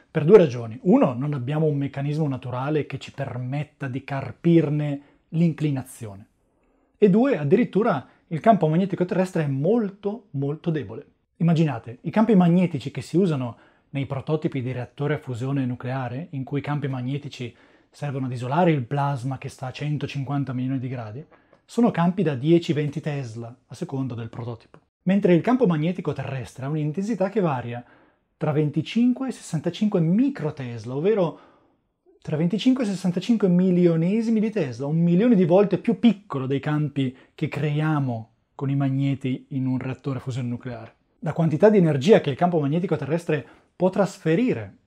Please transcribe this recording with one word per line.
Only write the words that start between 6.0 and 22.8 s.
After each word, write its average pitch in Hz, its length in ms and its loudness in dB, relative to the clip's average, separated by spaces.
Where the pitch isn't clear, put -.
E 208 140 6
due, 233 260 4
addirittura 180 720 2
il 160 100 -6
campo 170 300 4
magnetico 175 360 0
terrestre 180 380 -2
è 143 60 -2
molto, 202 840 -2
molto 147 360 -4
debole. 131 360 -6
Immaginate, 156 640 0
i 156 80 -8
campi 220 260 4
magnetici 170 560 2
che - 80 -10
si - 160 -4
usano 143 400 0
nei 139 160 -4
prototipi 139 560 -4
di 123 80 -4
reattori 127 440 -4
a 135 40 -2
fusione 131 480 -4
nucleare, 123 640 -6
in 135 140 -6
cui 143 160 -4
i - 20 -4
campi 147 240 -4
magnetici 131 640 -8
servono 135 340 -6
ad 123 60 -6
isolare 135 380 0
il 143 140 0
plasma 139 520 -4
che - 120 -12
sta - 180 -12
a 123 60 -10
centocinquanta 139 800 -6
milioni 127 260 -4
di 127 80 -8
gradi, 120 400 -12
sono 233 260 2
campi 175 320 0
da 151 140 0
dieci, 165 360 4
venti 147 280 -4